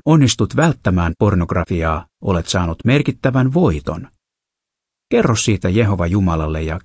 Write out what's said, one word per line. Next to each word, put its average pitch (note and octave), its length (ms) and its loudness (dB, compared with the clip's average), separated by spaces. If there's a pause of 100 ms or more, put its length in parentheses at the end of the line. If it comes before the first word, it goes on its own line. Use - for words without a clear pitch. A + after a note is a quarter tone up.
onnistut C3+ 520 2
välttämään F2+ 600 0
pornografiaa, F2 880 0 (140)
olet F2 280 -2
saanut F2 360 -2
merkittävän C3 720 0
voiton. F2 540 -2 (1000)
Kerro A#2 260 2
siitä G2 320 -2
Jehova G2 380 0
Jumalalle D#2+ 560 -2
ja D#2+ 220 -6